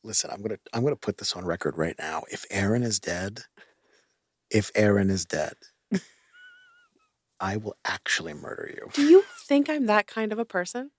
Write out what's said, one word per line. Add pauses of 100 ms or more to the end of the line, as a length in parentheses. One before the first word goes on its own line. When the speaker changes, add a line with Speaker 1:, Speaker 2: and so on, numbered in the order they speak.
Speaker 1:
Listen,
I'm
gonna, (160)
I'm
gonna
put
this
on
record
right
now.
If
Aaron
is
dead, (1080)
if
Aaron
is
dead, (360)
<laughs> (1400)
I
will (100)
actually
murder
you.
Speaker 2:
Do
you (220)
think
I'm
that
kind
of
a
person?